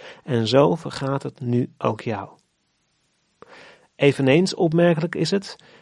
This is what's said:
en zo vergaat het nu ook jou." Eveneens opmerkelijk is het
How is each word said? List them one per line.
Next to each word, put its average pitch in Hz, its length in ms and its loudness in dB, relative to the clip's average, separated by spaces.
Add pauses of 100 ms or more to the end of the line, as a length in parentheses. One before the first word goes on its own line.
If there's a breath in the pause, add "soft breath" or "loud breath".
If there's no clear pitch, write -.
(240 loud breath)
en 117 240 -2
zo 143 280 4
vergaat 139 480 -8
het - 160 -12
nu 120 380 -2
ook 113 240 -2
jou." 101 280 -8 (1700 loud breath)
Eveneens 143 600 2
opmerkelijk 170 600 0
is - 160 -2
het 196 240 -4 (260 soft breath)